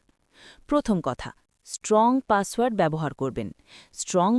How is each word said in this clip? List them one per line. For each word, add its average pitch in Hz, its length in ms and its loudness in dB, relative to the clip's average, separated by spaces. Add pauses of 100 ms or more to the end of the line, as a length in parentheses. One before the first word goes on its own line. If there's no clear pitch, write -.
(680)
প্রথম 254 340 2
কথা, - 280 -6 (380)
স্ট্রং 220 420 2 (180)
পাসওয়ার্ড 226 540 0
ব্যবহার 156 320 -2
করবেন। 123 360 -6 (440)
স্ট্রং 185 460 0